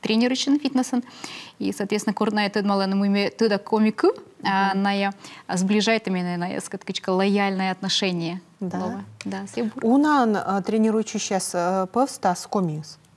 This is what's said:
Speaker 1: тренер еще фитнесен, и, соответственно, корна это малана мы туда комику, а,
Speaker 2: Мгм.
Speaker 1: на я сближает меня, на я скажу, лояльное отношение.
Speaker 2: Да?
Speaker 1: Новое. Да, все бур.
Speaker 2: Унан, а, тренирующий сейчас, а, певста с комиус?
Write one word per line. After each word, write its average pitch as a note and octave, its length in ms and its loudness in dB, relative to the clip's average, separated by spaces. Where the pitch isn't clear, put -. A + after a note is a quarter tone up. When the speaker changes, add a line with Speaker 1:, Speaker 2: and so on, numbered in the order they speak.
Speaker 1:
тренер A3+ 320 2
еще C#4 260 2
фитнесен, B3+ 440 0
и, G3 140 -4
соответственно, G3+ 420 -2
корна G#3 320 2
это G3+ 200 0
малана G3 300 2
мы G3+ 420 2
туда G#3 200 4
комику, A3 500 2
а, G3 280 2
Speaker 2:
Мгм. G3 120 0
Speaker 1:
на G3+ 100 2
я G3 200 0
сближает G#3 520 2
меня, F3+ 320 -2
на F3 100 -2
я - 140 -6
скажу, - 180 -10
лояльное F#3+ 640 2
отношение. F#3 680 -2
Speaker 2:
Да? F3+ 180 -6
Speaker 1:
Новое. G3 260 -6
Да, G3 200 -8
все A#3 180 -4
бур. A3 200 -6
Speaker 2:
Унан, C4+ 520 4
а, F#3+ 260 -2
тренирующий A3 580 0
сейчас, F#3+ 340 -2
а, F#3 340 0
певста A#3 460 0
с - 120 -10
комиус? D#3 520 -2